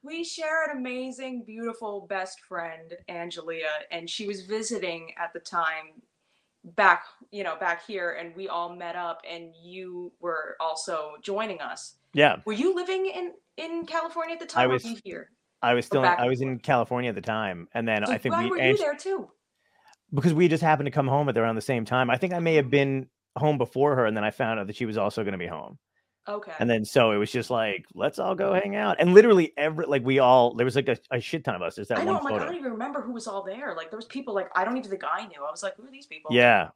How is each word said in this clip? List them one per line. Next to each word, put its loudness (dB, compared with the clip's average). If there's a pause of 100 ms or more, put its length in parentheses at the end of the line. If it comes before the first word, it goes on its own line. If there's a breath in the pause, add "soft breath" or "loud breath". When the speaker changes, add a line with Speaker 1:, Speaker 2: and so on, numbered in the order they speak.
Speaker 1:
we -10
share -2
an -6
amazing, -8
beautiful -8
best -6
friend, -10 (160)
Angelia, -8 (220)
and -8
she -8
was -8
visiting -6
at -8
the -10
time -4 (640)
back, 4 (260)
you -8
know, -4
back -2
here, -4
and -12
we -10
all -6
met -10
up, -8
and -14
you -14
were -6
also -6 (100)
joining -4
us. -12 (180)
Speaker 2:
Yeah. 6
Speaker 1:
Were -4
you 0
living -4
in, -8 (240)
in -8
California -4
at -14
the -12
time, 0
Speaker 2:
I 4
Speaker 1:
or 2
Speaker 2:
was, -2
Speaker 1:
were -10
you -12
here? -14 (300)
Speaker 2:
I 4
was 0
Speaker 1:
Or 2
Speaker 2:
still 4
in, 6
Speaker 1:
back 0
Speaker 2:
I 2
was 0
Speaker 1:
and -
Speaker 2:
in -4
Speaker 1:
forth? -
Speaker 2:
California 0
at -6
the -6
time, -4
and -2
then 2
Speaker 1:
So 0
Speaker 2:
I 0
think -2
Speaker 1:
why -
Speaker 2:
we, 0
Speaker 1:
were -2
you 4
Speaker 2:
Ange- -
Speaker 1:
there -2
too? -6 (840 soft breath)
Speaker 2:
Because 4
we 6
just 4
happened 4
to -4
come 2
home 2
at 0
around 2
the -2
same 0
time. 2
I 4
think -2
I -2
may 2
have 4
Speaker 1:
Mm-hmm. -
Speaker 2:
been 2 (280)
home 2
before 2
her, 4
and 2
then -2
I 0
found -2
out -6
that -8
she -4
was -4
also 0
gonna -4
be -6
home. -12 (480)
Speaker 1:
Okay. -10
Speaker 2:
And 2
then, 2
so 4
it 2
was 0
just -4
like, -2 (100)
"Let's -2
all -2
go 0
hang 0
out." 0
And 6
literally 10
every, -2
like, 2
we 4
all, 8
there 2
was, 0
like, 2
a, 2 (140)
a -2
shit -6
ton -2
of -6
us. -4
There's -10
that 0
Speaker 1:
I 0
know, 0
Speaker 2:
one 0
Speaker 1:
I'm -4
like, -2
Speaker 2:
photo. -2
Speaker 1:
I -4
don't -8
even -8
remember -8
who -8
was -10
all -8
there. -10
Like, -10
there -12
was -12
people, -10
like, -4
I 2
don't -4
even -8
think -8
I -4
knew. -14
I -6
was -12
like, -6
"Who -20
are -20
these -20
people?" -10
Speaker 2:
Yeah. 6